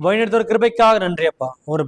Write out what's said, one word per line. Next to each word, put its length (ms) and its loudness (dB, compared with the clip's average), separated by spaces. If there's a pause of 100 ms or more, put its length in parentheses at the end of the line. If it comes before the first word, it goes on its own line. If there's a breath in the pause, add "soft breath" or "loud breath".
வழிநடத்துகிற 440 0
கிருபைக்காக 540 2
நன்றி 280 -4
அப்பா. 220 -4 (160)
ஒரு 240 -4